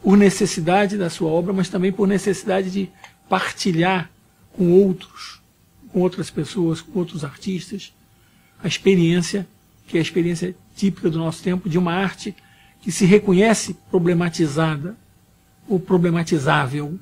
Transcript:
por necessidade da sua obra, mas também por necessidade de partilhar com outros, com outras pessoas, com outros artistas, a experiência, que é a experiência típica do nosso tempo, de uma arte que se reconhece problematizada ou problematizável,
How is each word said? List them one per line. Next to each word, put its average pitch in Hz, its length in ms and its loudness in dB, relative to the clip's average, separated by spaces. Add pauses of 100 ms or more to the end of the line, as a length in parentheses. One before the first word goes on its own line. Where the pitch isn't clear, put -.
por 196 140 6
necessidade 196 840 2
da 175 100 -2
sua 165 220 -2
obra, 175 220 0
mas 185 160 0
também 190 240 0
por 196 140 0
necessidade 190 640 -2
de 190 200 -4 (380)
partilhar 180 840 0 (420)
com 175 180 2
outros, - 720 2 (500)
com 185 100 0
outras 180 280 -2
pessoas, 165 520 -4
com - 180 -10
outros 165 260 -6
artistas, 185 720 -10 (680)
a 196 60 -4
experiência, 175 800 2 (400)
que - 100 -6
é 165 40 2
a - 20 0
experiência 175 520 -2 (220)
típica 202 320 -2
do 165 100 -2
nosso 160 240 -6
tempo, 185 260 -4
de 160 100 0
uma 175 140 0
arte 190 420 -6 (480)
que 196 80 -4
se 180 160 2
reconhece 202 680 4 (160)
problematizada 165 1040 0 (720)
ou 190 100 0
problematizável, 156 1200 0